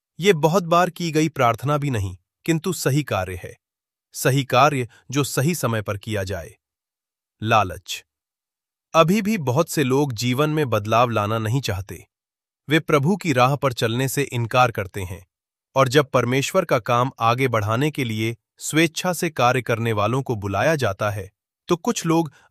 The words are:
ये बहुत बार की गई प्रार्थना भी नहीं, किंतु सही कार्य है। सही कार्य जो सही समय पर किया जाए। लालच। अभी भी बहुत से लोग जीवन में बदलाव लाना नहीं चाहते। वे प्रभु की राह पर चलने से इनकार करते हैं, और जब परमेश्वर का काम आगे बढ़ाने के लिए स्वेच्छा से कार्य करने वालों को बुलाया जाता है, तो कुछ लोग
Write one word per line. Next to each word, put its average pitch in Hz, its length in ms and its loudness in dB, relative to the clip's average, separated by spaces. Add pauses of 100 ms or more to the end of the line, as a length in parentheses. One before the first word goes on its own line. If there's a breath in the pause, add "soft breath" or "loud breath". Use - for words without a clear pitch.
(200)
ये 196 120 4
बहुत 160 300 2
बार 170 280 2
की 170 220 -6
गई 156 160 2
प्रार्थना 135 500 0
भी 143 120 -2
नहीं, 95 260 -2 (280)
किंतु 165 280 -2
सही 151 300 0
कार्य 92 420 -4
है। - 120 -16 (560)
सही 135 320 0
कार्य 127 440 2 (220 soft breath)
जो 135 140 0
सही 147 300 0
समय 117 280 -2
पर 101 160 -6
किया 101 260 -6
जाए। 92 320 -10 (840)
लालच। 104 640 -2 (880)
अभी 165 280 4
भी 214 160 -2
बहुत 139 320 -2
से 151 140 0
लोग 135 280 0
जीवन 123 380 0
में 151 200 -2
बदलाव 110 380 2
लाना 110 300 -2
नहीं 113 220 -2
चाहते। 95 460 -8 (640)
वे 156 120 4
प्रभु 156 360 2
की 170 160 -2
राह 127 240 4
पर 131 160 0
चलने 120 360 -2
से 139 140 -2
इनकार 123 480 0
करते 101 320 -8
हैं, 90 240 -12 (480)
और 135 140 4
जब 139 220 2
परमेश्वर 131 540 0
का 147 140 0
काम 123 320 0 (100)
आगे 123 280 2
बढ़ाने 113 420 0
के 139 140 -4
लिए 110 320 -4 (220)
स्वेच्छा 165 540 0
से 165 180 -2
कार्य 127 320 2
करने 117 300 -2
वालों 110 300 0
को 127 140 -4
बुलाया 101 400 0
जाता 107 340 -2
है, 101 200 -10 (380)
तो 175 80 2
कुछ - 300 -4
लोग 165 260 0 (180 soft breath)